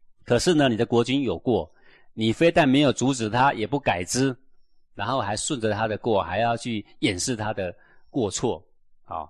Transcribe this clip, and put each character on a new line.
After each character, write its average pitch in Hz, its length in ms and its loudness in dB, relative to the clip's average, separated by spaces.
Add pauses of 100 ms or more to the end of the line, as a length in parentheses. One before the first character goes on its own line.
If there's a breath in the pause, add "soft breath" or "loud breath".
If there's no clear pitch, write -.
(240)
可 120 140 2
是 175 160 2
呢， 139 160 4
你 110 80 0
的 113 80 2
国 117 180 2
君 135 180 0
有 95 160 -2
过， 98 320 0 (440 soft breath)
你 110 180 0
非 165 180 4
但 165 160 4
没 131 140 4
有 143 100 4
阻 139 220 0
止 117 160 -2
他， 123 240 2
也 104 140 -4
不 143 120 -2
改 92 260 -2
之， 131 300 0 (600)
然 101 120 -8
后 131 140 -2
还 104 160 -4
顺 127 240 -4
着 107 120 0
他 107 140 -2
的 104 120 -4
过， 104 240 0
还 87 160 -4
要 117 180 0
去 110 260 -6 (180 soft breath)
掩 101 200 -2
饰 127 160 -4
他 107 160 -4
的 92 220 -6 (340 soft breath)
过 110 220 -2
错， 92 360 -4 (380)
啊， 80 260 -10